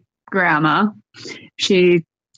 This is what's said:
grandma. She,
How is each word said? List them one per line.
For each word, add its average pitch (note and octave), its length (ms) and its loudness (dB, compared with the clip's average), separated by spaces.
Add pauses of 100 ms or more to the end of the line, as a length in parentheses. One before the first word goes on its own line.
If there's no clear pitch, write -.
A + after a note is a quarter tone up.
(300)
grandma. E3 580 0 (680)
She, F3+ 480 2 (340)